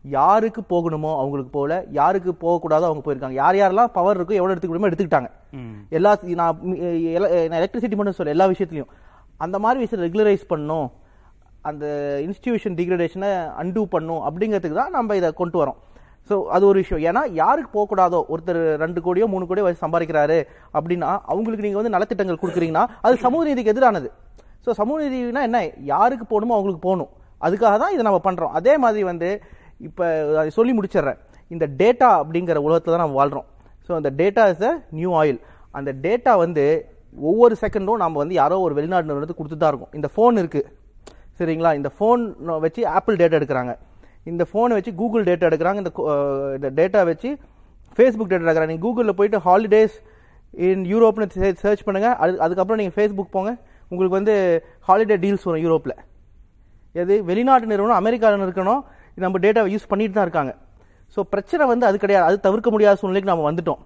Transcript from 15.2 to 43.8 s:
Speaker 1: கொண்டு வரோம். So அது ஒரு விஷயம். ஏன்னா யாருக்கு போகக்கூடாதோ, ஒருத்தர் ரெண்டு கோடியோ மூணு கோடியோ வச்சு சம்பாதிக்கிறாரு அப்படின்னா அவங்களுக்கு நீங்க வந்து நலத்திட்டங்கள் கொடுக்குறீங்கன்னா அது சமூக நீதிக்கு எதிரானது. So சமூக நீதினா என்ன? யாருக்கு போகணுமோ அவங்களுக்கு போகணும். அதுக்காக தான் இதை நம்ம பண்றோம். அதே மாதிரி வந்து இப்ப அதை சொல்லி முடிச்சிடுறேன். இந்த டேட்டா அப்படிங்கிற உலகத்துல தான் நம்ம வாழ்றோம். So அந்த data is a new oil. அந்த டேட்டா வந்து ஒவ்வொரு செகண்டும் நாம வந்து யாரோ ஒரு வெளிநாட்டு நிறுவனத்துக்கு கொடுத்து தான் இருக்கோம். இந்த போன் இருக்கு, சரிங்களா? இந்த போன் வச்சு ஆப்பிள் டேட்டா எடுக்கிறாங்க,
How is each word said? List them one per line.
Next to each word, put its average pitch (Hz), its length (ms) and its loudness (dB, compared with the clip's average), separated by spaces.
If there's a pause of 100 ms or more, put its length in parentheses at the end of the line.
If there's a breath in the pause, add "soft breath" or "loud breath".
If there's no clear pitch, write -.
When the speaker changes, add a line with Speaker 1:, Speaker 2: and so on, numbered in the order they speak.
Speaker 1:
கொண்டு 170 320 -2
வரோம். 131 140 -6 (500 soft breath)
So 190 200 -2
அது 185 180 4
ஒரு 196 120 6
விஷயம். 170 360 0
ஏன்னா 262 160 0
யாருக்கு 190 400 0
போகக்கூடாதோ, 190 580 2
ஒருத்தர் 165 320 -2 (140)
ரெண்டு 165 260 -4
கோடியோ 180 260 0
மூணு 190 180 -4
கோடியோ 185 180 -2
வச்சு 175 240 -2
சம்பாதிக்கிறாரு 156 580 0 (300 soft breath)
அப்படின்னா 170 520 -2
அவங்களுக்கு 208 420 -4
நீங்க 202 120 -2
வந்து 220 180 -2
நலத்திட்டங்கள் 190 440 -2
கொடுக்குறீங்கன்னா 170 440 0 (160 loud breath)
அது 247 140 4
சமூக 285 280 0
நீதிக்கு 240 280 0
எதிரானது. 214 360 2 (520 soft breath)
So 233 140 -4
சமூக 277 280 -2
நீதினா 254 400 -4
என்ன? 226 280 0 (100)
யாருக்கு 208 440 2
போகணுமோ 220 320 0
அவங்களுக்கு 190 320 -2
போகணும். 185 200 -2 (320 soft breath)
அதுக்காக 208 380 2
தான் 359 140 0
இதை 285 100 0
நம்ம 202 220 2
பண்றோம். 170 340 -2
அதே 269 200 4
மாதிரி 220 260 2
வந்து 180 380 -4 (360 soft breath)
இப்ப 175 280 -6 (320)
அதை 156 120 0
சொல்லி 233 280 2
முடிச்சிடுறேன். 165 400 -2 (300 soft breath)
இந்த 165 180 -4 (120)
டேட்டா 240 320 4
அப்படிங்கிற 165 560 0
உலகத்துல 165 300 2
தான் 170 100 0
நம்ம 139 200 2
வாழ்றோம். 139 200 -6 (360 soft breath)
So 175 140 -6
அந்த 147 200 -2
data 202 320 2
is 175 140 -2
a 262 100 0 (180)
new 165 200 -6 (140)
oil. 135 160 0 (300 soft breath)
அந்த 139 220 -8 (100)
டேட்டா 226 340 2
வந்து 156 520 2 (320)
ஒவ்வொரு 214 400 4
செகண்டும் 208 360 -2
நாம 165 220 -2
வந்து 160 160 -2
யாரோ 160 260 2
ஒரு 160 140 0
வெளிநாட்டு 160 340 -2
நிறுவனத்துக்கு 156 340 -6
கொடுத்து 151 160 -12
தான் 156 100 2
இருக்கோம். 135 240 -4
இந்த 147 220 -6
போன் 233 220 4
இருக்கு, 151 260 -2 (760 loud breath)
சரிங்களா? 165 360 0
இந்த 143 140 -4
போன் 226 500 0
வச்சு 160 480 -2
ஆப்பிள் 190 300 0
டேட்டா 165 220 4
எடுக்கிறாங்க, 127 380 -2 (480 soft breath)